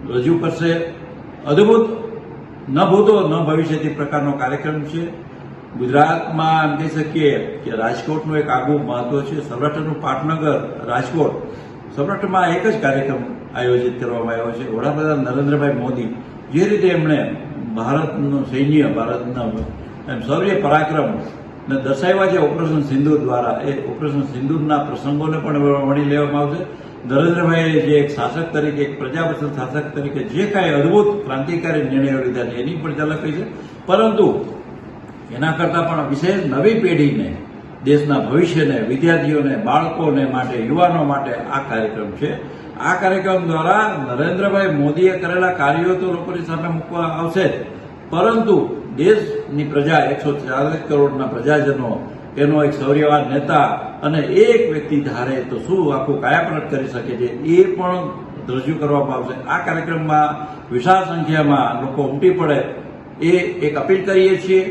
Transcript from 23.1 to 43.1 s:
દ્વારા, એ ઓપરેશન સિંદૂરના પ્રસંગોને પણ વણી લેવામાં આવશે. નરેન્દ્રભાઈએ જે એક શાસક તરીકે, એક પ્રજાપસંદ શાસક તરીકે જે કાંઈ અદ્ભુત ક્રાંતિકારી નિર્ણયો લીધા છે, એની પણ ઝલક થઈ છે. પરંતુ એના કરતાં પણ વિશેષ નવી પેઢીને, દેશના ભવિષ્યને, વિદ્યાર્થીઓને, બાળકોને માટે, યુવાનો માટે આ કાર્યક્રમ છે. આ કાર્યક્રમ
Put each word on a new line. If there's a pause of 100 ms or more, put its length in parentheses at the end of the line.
દ્વારા,
એ (180)
ઓપરેશન
સિંદૂરના
પ્રસંગોને
પણ (300)
વણી
લેવામાં
આવશે. (460)
નરેન્દ્રભાઈએ
જે
એક
શાસક
તરીકે,
એક
પ્રજાપસંદ
શાસક
તરીકે (120)
જે (100)
કાંઈ
અદ્ભુત (140)
ક્રાંતિકારી
નિર્ણયો
લીધા
છે,
એની
પણ
ઝલક
થઈ
છે. (420)
પરંતુ (1080)
એના
કરતાં
પણ
વિશેષ
નવી
પેઢીને, (560)
દેશના
ભવિષ્યને, (140)
વિદ્યાર્થીઓને, (120)
બાળકોને (100)
માટે, (100)
યુવાનો
માટે (220)
આ
કાર્યક્રમ
છે. (500)
આ
કાર્યક્રમ